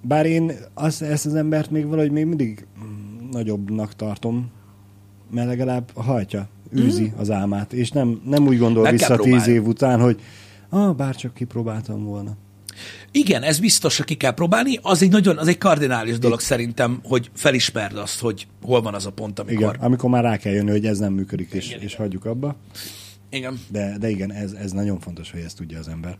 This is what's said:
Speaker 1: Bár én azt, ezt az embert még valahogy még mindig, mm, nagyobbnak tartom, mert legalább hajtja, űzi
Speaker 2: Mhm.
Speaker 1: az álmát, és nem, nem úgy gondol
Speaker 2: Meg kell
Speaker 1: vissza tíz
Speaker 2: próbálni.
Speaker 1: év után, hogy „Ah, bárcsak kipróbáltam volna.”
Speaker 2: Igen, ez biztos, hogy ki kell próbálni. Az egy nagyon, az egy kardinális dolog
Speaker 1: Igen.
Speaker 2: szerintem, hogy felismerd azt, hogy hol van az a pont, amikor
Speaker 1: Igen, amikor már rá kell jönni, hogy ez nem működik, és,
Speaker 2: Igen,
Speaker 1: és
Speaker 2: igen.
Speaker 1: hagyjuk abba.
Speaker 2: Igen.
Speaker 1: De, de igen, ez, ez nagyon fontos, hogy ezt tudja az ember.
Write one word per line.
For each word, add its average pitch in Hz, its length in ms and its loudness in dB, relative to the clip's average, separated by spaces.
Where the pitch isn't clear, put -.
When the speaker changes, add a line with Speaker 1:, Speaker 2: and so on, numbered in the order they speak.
Speaker 1:
Bár 151 240 2
én 165 260 2
azt, 156 280 -2
ezt 151 240 -2
az 151 80 -2
embert 156 360 0
még 151 160 0
valahogy 151 240 2
még 151 160 2
mindig, 117 400 -2
mm, 107 460 -14
nagyobbnak 107 640 -4
tartom, 117 540 -4
mert 120 180 -2
legalább 123 460 -4
hajtja, 107 540 -4
űzi - 280 4
Speaker 2:
Mhm. 107 160 -6
Speaker 1:
az 104 100 -2
álmát, 101 420 -2
és 123 180 -2
nem, 120 360 0
nem 143 200 4
úgy 131 120 6
gondol 117 240 4
Speaker 2:
Meg 120 120 6
kell 120 140 4
Speaker 1:
vissza 117 140 4
tíz 127 100 6
Speaker 2:
próbálni. 120 200 6
Speaker 1:
év 110 140 4
után, 120 340 2
hogy 120 200 4
„Ah, 196 280 2
bárcsak 131 380 -6
kipróbáltam 110 680 -6
volna.” 104 320 -8
Speaker 2:
Igen, 196 320 4
ez 151 160 0
biztos, 175 380 2
hogy 156 100 -2
ki 160 80 -4
kell 127 200 0
próbálni. 220 480 2
Az 185 200 4
egy 190 80 8
nagyon, 180 280 6
az 156 100 0
egy 180 100 2
kardinális 127 600 2
dolog 117 200 2
Speaker 1:
Igen. - 100 -6
Speaker 2:
szerintem, 120 560 -2
hogy 123 300 0
felismerd 110 640 0
azt, 101 240 -8
hogy 113 260 -4
hol 120 200 2
van 107 120 -6
az 98 120 -6
a 101 60 -8
pont, 104 260 -10
amikor 107 220 -2
Speaker 1:
Igen, - 0 -
amikor 123 260 2
már 123 120 4
rá 117 140 2
kell 101 160 -2
jönni, 104 180 0
hogy 104 160 2
ez 104 120 0
nem 101 140 0
működik, 95 400 -4
és, 95 160 -6
Speaker 2:
Igen, - 120 -12
Speaker 1:
és 101 120 -12
Speaker 2:
igen. - 60 -16
Speaker 1:
hagyjuk 98 260 -6
abba. 131 320 -6
Speaker 2:
Igen. 131 380 -8
Speaker 1:
De, 101 300 -6
de 110 120 -4
igen, 98 220 -4
ez, 101 200 -10
ez 101 200 -10
nagyon 101 280 -4
fontos, 85 300 -14
hogy 85 100 -12
ezt 82 160 -14
tudja 80 220 -14
az 78 100 -14
ember. 82 320 -12